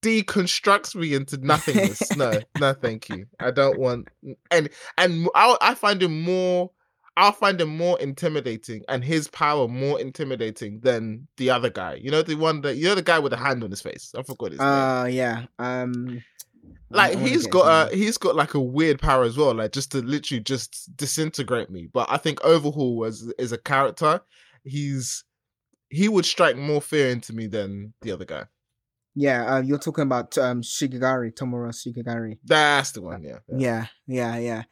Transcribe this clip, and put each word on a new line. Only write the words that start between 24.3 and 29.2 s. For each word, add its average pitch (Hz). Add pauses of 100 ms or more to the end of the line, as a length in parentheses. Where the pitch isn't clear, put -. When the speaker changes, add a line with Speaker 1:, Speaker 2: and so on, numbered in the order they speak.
Speaker 2:
He's, 139 (680)
he 185
would 196
strike 151
more 147
fear 139
into 117
me 113
than 101
the 110
other 90
guy. 76 (680)
Speaker 1:
Yeah, 131